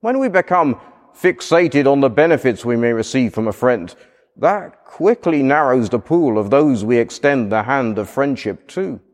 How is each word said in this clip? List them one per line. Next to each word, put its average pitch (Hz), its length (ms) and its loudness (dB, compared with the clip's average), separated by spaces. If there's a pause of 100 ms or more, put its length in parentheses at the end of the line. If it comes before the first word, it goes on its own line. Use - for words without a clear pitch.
When 247 180 -2
we 262 100 0
become 175 500 0 (360)
fixated 165 760 2
on 139 100 2
the 135 80 4
benefits 131 540 0
we 120 140 -2
may 117 160 0
receive 113 400 -2
from 110 140 -4
a 107 40 -4
friend, 110 420 -2 (440)
that 180 480 -2
quickly 165 580 -2
narrows 131 460 2
the 117 100 -2
pool 147 380 0
of 101 140 -2
those 135 340 2
we 120 120 2
extend 117 540 -2
the 107 120 0
hand 120 340 -2
of 104 100 -6
friendship 135 600 -6
to. 180 320 -8 (140)